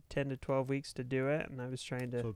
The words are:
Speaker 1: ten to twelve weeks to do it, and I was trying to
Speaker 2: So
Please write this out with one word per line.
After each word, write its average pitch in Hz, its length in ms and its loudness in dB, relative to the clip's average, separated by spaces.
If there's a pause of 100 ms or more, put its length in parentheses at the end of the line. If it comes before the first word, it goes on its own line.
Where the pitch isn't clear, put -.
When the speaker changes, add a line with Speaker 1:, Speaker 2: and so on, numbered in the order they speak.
Speaker 1:
ten 139 180 2
to 135 80 -2
twelve 135 320 2
weeks 139 260 0
to 127 120 -4
do 131 240 2
it, 151 200 2
and 131 120 -8
I 123 60 -4
was 127 140 -4
trying 127 300 -2
to 120 100 0
Speaker 2:
So 113 140 -2